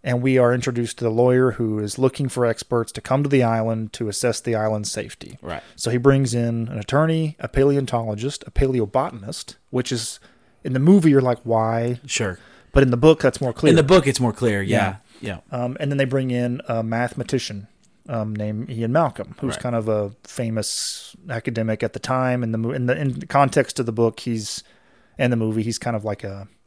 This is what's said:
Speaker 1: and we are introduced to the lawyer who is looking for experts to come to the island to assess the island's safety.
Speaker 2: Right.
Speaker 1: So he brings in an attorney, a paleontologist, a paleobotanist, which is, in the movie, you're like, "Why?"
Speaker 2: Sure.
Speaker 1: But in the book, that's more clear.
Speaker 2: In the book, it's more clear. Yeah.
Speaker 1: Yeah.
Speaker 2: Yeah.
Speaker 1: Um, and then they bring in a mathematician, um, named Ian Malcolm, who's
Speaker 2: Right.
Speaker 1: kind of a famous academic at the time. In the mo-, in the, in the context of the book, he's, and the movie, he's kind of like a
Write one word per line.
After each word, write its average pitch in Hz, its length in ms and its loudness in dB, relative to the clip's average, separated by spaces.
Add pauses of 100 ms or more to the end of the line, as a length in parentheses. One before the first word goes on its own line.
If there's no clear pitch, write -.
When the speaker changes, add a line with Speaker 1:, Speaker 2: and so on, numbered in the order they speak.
Speaker 1:
and 123 160 0
we 131 160 4
are 123 160 6
introduced 120 460 -2
to 120 40 -4
the 113 80 0
lawyer 127 400 4
who 107 280 -2
is 104 200 -6
looking 131 300 0
for 123 160 0
experts 117 480 -2
to - 80 -12
come 139 220 0
to 143 60 -2
the 135 140 4
island 113 480 0
to 113 160 -6
assess 110 320 -2
the 117 160 -2
island's 107 340 -2
safety. - 520 -10
Speaker 2:
Right. 85 200 -10 (140)
Speaker 1:
So - 160 -4
he 123 60 0
brings 135 360 4
in 117 360 -2
an 110 100 -8
attorney, 160 600 0
a 120 100 -8
paleontologist, 127 1000 0
a - 40 -18
paleobotanist, 123 1040 -2 (140)
which 127 220 -2
is, 113 300 -6 (420)
in - 80 -6
the 127 80 0
movie, 165 300 8
you're 139 120 8
like, 123 220 2
"Why?" 113 600 0
Speaker 2:
Sure. 98 340 -4 (320)
Speaker 1:
But 135 120 6
in 131 80 4
the 120 60 2
book, 151 240 6
that's 131 200 2
more 127 100 -2
clear. - 200 2
Speaker 2:
In 170 40 8
the 160 80 6
book, 151 240 6
it's 131 140 0
more 120 100 2
clear. 104 300 0
Yeah. 98 340 0 (240)
Speaker 1:
Yeah. 101 200 -8 (120)
Speaker 2:
Yeah. 135 40 -8 (100)
Speaker 1:
Um, 127 160 -6
and 143 100 -2
then 139 60 -2
they 135 80 2
bring 131 260 -2
in 123 380 -2
a 113 120 -2
mathematician, 113 840 -4 (400)
um, 110 260 -4
named 107 380 -6
Ian 117 220 -4
Malcolm, 147 480 -2
who's 127 140 -4
Speaker 2:
Right. - 80 -10
Speaker 1:
kind 120 120 -2
of 113 140 -2
a 104 220 -2 (120)
famous - 920 -6 (140)
academic 113 540 -4
at 110 100 -4
the - 60 -8
time. 127 440 0
In 113 100 -2
the 110 40 -2
mo-, 113 140 -2
in 131 140 -2
the, 127 120 0
in 139 220 -2
the - 80 -10
context 139 520 2
of 123 60 0
the 117 60 -2
book, 113 300 2
he's, 113 420 -6 (540)
and 123 160 2
the 117 40 0
movie, 110 260 -2
he's 110 140 -4
kind 120 200 -4
of 104 80 -6
like 104 180 -6
a 98 240 -12 (200)